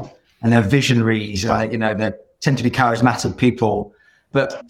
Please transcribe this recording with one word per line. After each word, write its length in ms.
And 120
they're 100
visionaries, 840
uh, 240
you 100
know, 160
they 180
tend 200
to 40
be 80
charismatic 640
people. 560
But 400